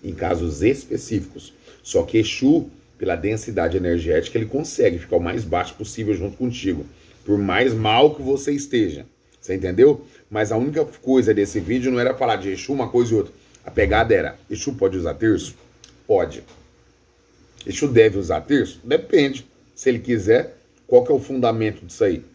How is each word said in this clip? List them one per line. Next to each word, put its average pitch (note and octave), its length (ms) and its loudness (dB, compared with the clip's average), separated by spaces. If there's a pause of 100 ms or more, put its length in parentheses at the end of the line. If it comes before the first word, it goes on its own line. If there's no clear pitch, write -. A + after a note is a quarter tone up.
Em G2 100 -10
casos E2 500 -4
específicos. - 880 -4 (300)
Só - 200 -2
que - 160 0
Exu, C3 500 2 (300)
pela F#2 180 -2
densidade F#2+ 600 -4
energética, E2+ 640 0
ele A2 80 -4
consegue A#2+ 520 -2
ficar - 180 -4
o F2 60 2
mais E3+ 220 -4
baixo F2+ 300 -4
possível G#2+ 400 -6
junto G2 220 -6
contigo. G2 500 -4 (380)
Por G#2 140 0
mais G2+ 340 2
mal A2 420 2
que C#3+ 80 -12
você C3+ 300 -2
esteja. G#2+ 540 -2 (340)
Você F#2 140 -8
entendeu? F#2+ 500 4 (260)
Mas G#2+ 200 -2
a A2 60 0
única D3 280 0
coisa B2+ 500 2
desse G2+ 260 0
vídeo B2 320 -2
não A#2+ 80 0
era B2+ 140 2
falar A#2 220 0
de F#2+ 140 -6
Exu, F#2 220 -6
uma C3 160 -4
coisa A#2+ 240 2
e A2+ 40 2
outra. G2 160 -2 (320)
A - 60 -14
pegada A2 440 2
era, E2 220 0 (140)
Exu B2 240 -6
pode F#2+ 240 0
usar E2 160 -4
terço? G#2+ 400 0 (520)
Pode. F#2+ 360 0 (1200)
Exu - 220 -4
deve A2 300 6
usar E2 240 -2
terço? C3+ 420 -2
Depende. C#3 640 2 (280)
Se - 140 -2
ele B2 100 2
quiser, A2+ 580 0 (300)
qual B2 160 6
que - 80 -2
é D3 40 4
o C3+ 40 2
fundamento A2+ 680 -2
disso F2+ 200 -2
aí? E2+ 180 0 (120)